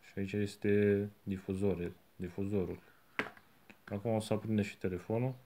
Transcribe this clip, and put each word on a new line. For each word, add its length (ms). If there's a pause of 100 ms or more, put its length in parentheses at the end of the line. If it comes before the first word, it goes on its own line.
și 160
aici 160
este 760 (120)
difuzorul, 680 (240)
difuzorul. 680 (1000)
Acum 260
o 100
să 120
aprindem 320
și 120
telefonul. 580 (100)